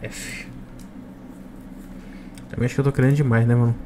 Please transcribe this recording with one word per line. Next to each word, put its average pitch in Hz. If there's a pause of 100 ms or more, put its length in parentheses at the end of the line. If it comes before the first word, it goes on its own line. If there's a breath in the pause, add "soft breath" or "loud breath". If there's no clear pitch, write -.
F. - (2000 loud breath)
Também 120
acho -
que 143
eu 135
tô 139
querendo 135
demais, 120
né, 120
mano? 120 (120)